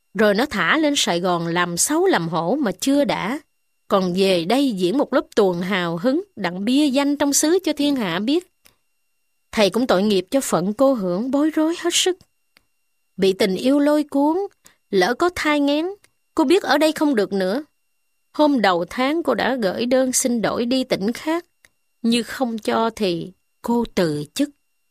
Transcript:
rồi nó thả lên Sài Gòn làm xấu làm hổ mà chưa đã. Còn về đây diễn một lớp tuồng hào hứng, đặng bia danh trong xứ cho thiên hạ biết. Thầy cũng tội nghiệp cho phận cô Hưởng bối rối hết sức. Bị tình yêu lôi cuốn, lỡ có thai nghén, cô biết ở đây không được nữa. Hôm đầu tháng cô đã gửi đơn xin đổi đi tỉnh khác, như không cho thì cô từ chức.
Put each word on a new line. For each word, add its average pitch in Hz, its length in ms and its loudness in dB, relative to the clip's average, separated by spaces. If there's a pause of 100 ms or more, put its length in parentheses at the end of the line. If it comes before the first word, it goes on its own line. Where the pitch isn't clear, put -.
(140)
rồi 208 200 4
nó 240 120 0
thả 202 320 0
lên 294 180 2
Sài 175 240 0
Gòn 175 260 0
làm 175 300 -2
xấu 320 300 0
làm 202 220 2
hổ 170 320 -2
mà 208 200 -2
chưa 277 240 2
đã. 190 360 -4 (480)
Còn 190 280 0
về 190 280 2
đây 262 260 2
diễn 185 280 0
một 277 140 -2
lớp 262 140 0 (100)
tuồng 185 240 2
hào 175 360 -2
hứng, 262 280 -2 (120)
đặng 185 280 -6
bia 269 220 2
danh 277 300 0
trong 285 160 0
xứ 320 320 2
cho 311 80 0
thiên 285 240 0
hạ 180 220 -2
biết. 277 340 -2 (1000)
Thầy 202 180 2
cũng 254 160 0
tội 190 160 2
nghiệp 202 280 0
cho 269 100 0
phận 185 320 -2
cô 269 220 2
Hưởng 196 360 -4
bối 285 200 0
rối 311 280 0
hết 349 140 -4
sức. - 260 0 (1000)
Bị 190 160 2
tình 190 240 0
yêu 269 220 2
lôi 294 260 2
cuốn, 294 320 0 (540)
lỡ 196 240 2
có 349 200 0
thai 294 260 0
nghén, 294 260 0 (480)
cô 320 100 2
biết 330 180 4
ở 285 160 2
đây 311 140 2
không 302 220 0
được 196 180 0
nữa. 196 320 -2 (680)
Hôm 294 280 2
đầu 180 300 2
tháng 285 320 -2
cô 262 120 0
đã 226 220 0
gửi 226 300 -2
đơn 254 260 2
xin 240 300 0
đổi 196 240 -2
đi 254 180 0
tỉnh 190 280 -2
khác, 330 340 -4 (560)
như 233 200 0
không 233 360 -6
cho 226 380 -2
thì 180 360 -4 (300)
cô 240 220 -2 (100)
từ 151 300 -2 (100)
chức. 285 160 -2 (400)